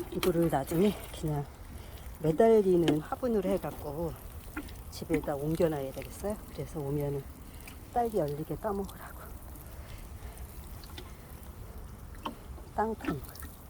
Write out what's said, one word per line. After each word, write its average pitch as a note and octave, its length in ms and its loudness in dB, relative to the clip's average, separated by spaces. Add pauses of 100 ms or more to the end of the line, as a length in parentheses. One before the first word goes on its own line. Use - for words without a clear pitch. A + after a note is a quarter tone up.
(120)
이거를 E3+ 380 6
나중에 E3 440 6 (240)
그냥 D3 260 0 (760)
매달리는 F3 800 8
화분으로 A3 500 2
해갖고 D#3 640 -2 (760)
집에다 D#3 440 0
옮겨놔야 D3+ 580 2
되겠어요. G3 440 -6 (160)
그래서 D3+ 280 -6
오면은 C#3+ 420 0 (680)
딸기 A#3 260 2
열리게 D3 380 0
따먹으라고. - 600 -4 (3500)
땅콩. G#3 460 0 (500)